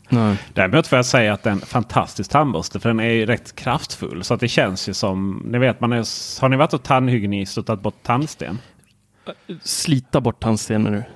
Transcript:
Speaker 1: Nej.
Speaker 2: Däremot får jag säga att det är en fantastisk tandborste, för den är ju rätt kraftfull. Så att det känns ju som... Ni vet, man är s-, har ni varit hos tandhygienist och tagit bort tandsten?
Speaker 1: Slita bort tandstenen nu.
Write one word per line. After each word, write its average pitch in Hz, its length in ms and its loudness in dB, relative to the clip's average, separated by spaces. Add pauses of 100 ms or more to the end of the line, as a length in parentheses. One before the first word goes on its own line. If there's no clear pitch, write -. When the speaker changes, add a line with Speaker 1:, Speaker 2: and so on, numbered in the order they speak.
Speaker 1:
Nej. 110 280 4 (160)
Speaker 2:
Däremot 98 340 2
får - 80 2
jag 123 100 4
säga 110 280 4
att 101 100 -6
det 113 60 2
är 101 40 2
en 98 80 -2
fantastisk - 720 -2
tandborste, 107 480 0
för 117 100 0
den 113 100 2
är 113 100 0
ju 113 160 2
rätt - 300 -2
kraftfull. - 680 -6
Så - 100 0
att 110 60 0
det 120 80 0
känns 104 420 0
ju 95 40 -4
som... 95 520 -2
Ni 113 120 -2
vet, 123 240 2
man 117 120 2
är 120 60 0
s-, - 420 -8
har 131 80 4
ni 131 80 2
varit 156 140 2
hos 147 100 -2
tandhygienist 117 760 0
och 104 80 -4
tagit 107 180 -2
bort 104 200 -6
tandsten? 120 540 -2 (1080)
Speaker 1:
Slita - 580 0
bort 113 180 0
tandstenen 107 540 0
nu. 104 100 -4 (120)